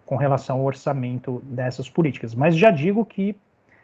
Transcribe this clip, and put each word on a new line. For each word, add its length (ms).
com 120
relação 420
ao 60
orçamento 800
dessas 440
políticas. 460
Mas 220
já 140
digo 340
que 300